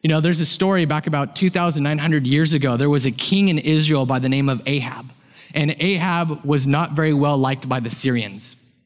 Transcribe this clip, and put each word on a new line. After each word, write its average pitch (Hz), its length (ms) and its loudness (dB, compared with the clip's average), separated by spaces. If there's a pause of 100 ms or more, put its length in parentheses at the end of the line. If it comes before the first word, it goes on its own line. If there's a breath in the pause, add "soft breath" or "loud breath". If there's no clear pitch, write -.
You 160 60 0
know, 156 140 2
there's 165 180 2
a 160 80 0
story 190 380 0
back 151 200 -2
about 147 300 -2
two 185 160 0
thousand 170 320 0
nine 151 160 0
hundred 151 260 0
years 151 300 2
ago. 135 200 2
There 139 140 2
was 139 160 2
a 131 60 0
king 196 380 2
in 156 100 2
Israel 156 480 2
by 127 100 0
the 131 120 0
name 139 200 2
of 123 160 -2
Ahab. 131 460 -6 (420 loud breath)
And 151 260 0
Ahab 170 640 -2
was 139 220 0
not 151 280 0
very 156 200 2
well 143 240 2
liked 131 320 -2
by 127 100 -2
the 117 120 -6
Syrians. 110 640 -4 (300)